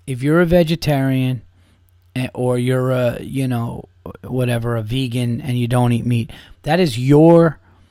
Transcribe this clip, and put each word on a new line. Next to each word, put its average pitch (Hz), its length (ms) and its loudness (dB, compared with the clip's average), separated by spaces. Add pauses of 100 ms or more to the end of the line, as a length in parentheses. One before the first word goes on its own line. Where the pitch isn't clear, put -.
if 127 160 -8
you're 151 200 2
a 180 40 2
vegetarian, 135 960 0 (720)
eh, 127 180 -6
or 123 240 -2
you're 127 340 -2
a, 123 300 -2
you 131 260 -6
know, 117 400 -6 (360)
whatever, 120 520 -4
a 113 60 -4
vegan 120 600 -4
and 123 160 -4
you 120 100 -2
don't 123 240 2
eat 120 140 -2
meat, 117 260 -2 (320)
that 160 160 0
is 143 180 0
your 156 640 6 (320)